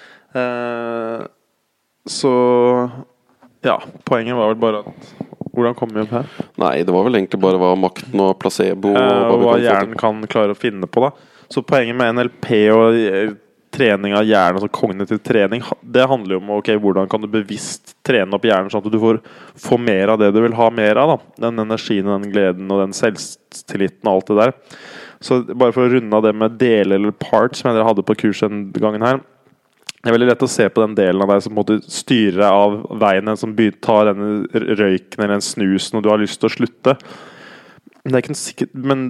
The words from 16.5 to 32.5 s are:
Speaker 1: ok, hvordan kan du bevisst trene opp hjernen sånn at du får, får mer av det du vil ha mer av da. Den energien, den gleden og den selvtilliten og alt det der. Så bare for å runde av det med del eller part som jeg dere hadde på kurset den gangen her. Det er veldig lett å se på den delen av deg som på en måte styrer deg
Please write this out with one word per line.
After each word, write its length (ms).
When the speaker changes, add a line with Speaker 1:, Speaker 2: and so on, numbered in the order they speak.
Speaker 1:
ok, 180
hvordan 300
kan 100
du 80
bevisst 680
trene 260
opp 140
hjernen 240
sånn 140
at 60
du 60
får, 220
får 260
mer 300
av 60
det 120
du 100
vil 140
ha 140
mer 260
av 140
da. 80
Den 100
energien, 460
den 260
gleden 400
og 80
den 160
selvtilliten 1120
og 60
alt 140
det 120
der. 140
Så 220
bare 180
for 80
å 80
runde 240
av 80
det 120
med 220
del 360
eller 180
part 440
som 120
jeg 80
dere 140
hadde 180
på 80
kurset 320
den 240
gangen 320
her. 160
Det 80
er 120
veldig 100
lett 160
å 20
se 220
på 160
den 100
delen 260
av 120
deg 100
som 120
på 40
en 60
måte 260
styrer 460
deg 180